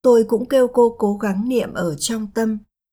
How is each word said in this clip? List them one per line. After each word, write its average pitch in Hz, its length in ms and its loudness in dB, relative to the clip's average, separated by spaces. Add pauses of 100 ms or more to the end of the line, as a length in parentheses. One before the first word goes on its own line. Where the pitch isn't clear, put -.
Tôi 233 220 6
cũng 233 220 -2
kêu 254 220 2
cô 233 320 2
cố 208 180 0
gắng 208 320 -4
niệm 240 240 -2
ở 170 220 -4
trong 220 360 -6
tâm. 220 260 -2 (360)